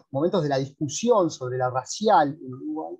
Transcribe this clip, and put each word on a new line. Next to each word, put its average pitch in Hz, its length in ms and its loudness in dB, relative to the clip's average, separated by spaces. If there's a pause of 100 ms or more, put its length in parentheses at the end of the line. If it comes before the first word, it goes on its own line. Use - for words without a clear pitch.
momentos 170 320 0
de 147 80 0
la 135 80 2
discusión 160 720 0
sobre 127 300 -6
la 127 100 0
racial 151 720 2
en 131 100 -12
Uruguay, 156 480 -8